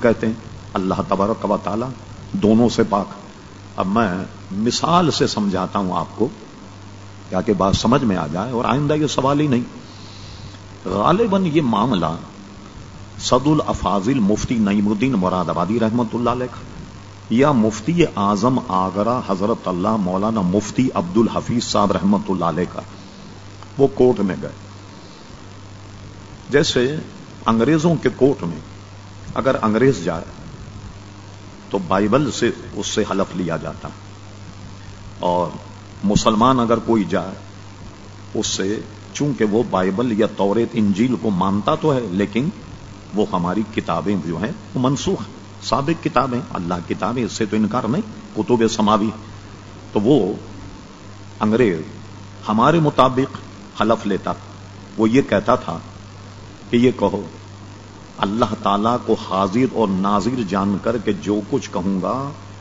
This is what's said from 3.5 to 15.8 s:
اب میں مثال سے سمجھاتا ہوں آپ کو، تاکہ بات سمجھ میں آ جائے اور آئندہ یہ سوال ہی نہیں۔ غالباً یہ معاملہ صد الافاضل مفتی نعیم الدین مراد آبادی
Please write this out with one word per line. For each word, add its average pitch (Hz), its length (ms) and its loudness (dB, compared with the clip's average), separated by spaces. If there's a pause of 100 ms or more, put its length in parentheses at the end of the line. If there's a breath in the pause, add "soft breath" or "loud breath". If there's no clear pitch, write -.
اب 95 100 0
میں 98 380 2 (280)
مثال 127 580 2
سے 127 160 2
سمجھاتا 98 520 0
ہوں 90 180 0
آپ 80 180 0
کو، 113 140 0 (1000)
تاکہ 92 240 0
بات 95 240 4
سمجھ 131 280 2
میں 101 120 2
آ 82 100 -2
جائے 95 260 -4
اور 120 120 0
آئندہ 143 280 2
یہ 151 140 2
سوال 143 340 2
ہی 151 60 4
نہیں۔ 123 160 4 (1200 loud breath)
غالباً 180 640 2
یہ 160 160 2
معاملہ 107 440 2 (1120)
صد 131 280 2
الافاضل 110 680 2
مفتی 107 400 2
نعیم 104 340 2
الدین 110 240 2
مراد 92 360 2
آبادی 87 320 0